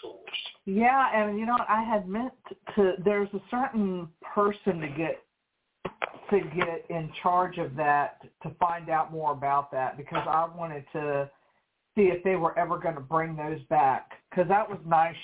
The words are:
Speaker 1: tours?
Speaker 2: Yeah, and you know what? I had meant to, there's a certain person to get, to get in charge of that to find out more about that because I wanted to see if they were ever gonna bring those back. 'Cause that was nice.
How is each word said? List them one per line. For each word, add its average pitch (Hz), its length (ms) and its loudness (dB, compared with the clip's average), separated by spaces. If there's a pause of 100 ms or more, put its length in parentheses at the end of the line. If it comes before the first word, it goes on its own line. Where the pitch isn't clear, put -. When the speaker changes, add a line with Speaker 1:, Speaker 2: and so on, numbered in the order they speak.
Speaker 1:
tours? - 360 -12 (280)
Speaker 2:
Yeah, 240 480 4
and 208 240 2
you 220 80 -4
know 240 80 0
what? 240 160 -2
I 220 120 2
had 214 260 -2
meant 240 260 -6 (400)
to, 185 200 4 (100)
there's 202 280 2
a 196 180 -6
certain 202 580 -2 (260)
person 202 460 0
to 151 80 -6
get, 151 340 -4 (1080)
to 202 100 6 (160)
get 170 340 -2
in 160 200 -4 (120)
charge 180 360 2
of 139 180 -6
that 147 440 2 (220)
to 160 160 -8
find 170 320 0
out 160 220 0
more 156 200 -2
about 139 400 0
that 131 240 -4
because 160 300 -6
I 160 200 2 (100)
wanted 156 360 -10
to 143 380 -2 (640)
see 208 100 6
if 175 200 2
they 190 120 2
were 165 220 0
ever 170 200 0
gonna 160 220 -4
bring 160 360 -2
those 151 280 -6
back. 143 580 2 (100)
'Cause 180 160 2
that 202 200 2
was 190 160 -10
nice. 165 400 4